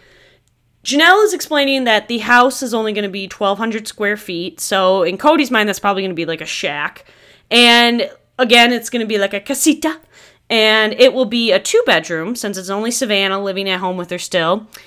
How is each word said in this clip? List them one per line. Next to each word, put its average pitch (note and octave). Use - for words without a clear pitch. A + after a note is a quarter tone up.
Janelle E4+
is G#4
explaining C#4
that G#3+
the A#3+
house B3
is A#3+
only A3
gonna G3+
be G3
twelve G3
hundred A3
square G#3
feet, F#3
so F#3+
in F3+
Cody's D4
mind, G#3+
that's G3
probably G3+
gonna F#3+
be E3
like D#3+
a D#3+
shack. D3
And A#3+
again, A#3+
it's A3+
gonna A#3
be G#3+
like G3
a G3+
casita, D#4
and A3
it B3
will B3+
be A#3
a F#3
two-bedroom, F#3
since G3+
it's F#3
only G#3+
Savannah G3
living G3
at F#3
home F#3
with F3
her F3+
still. E3+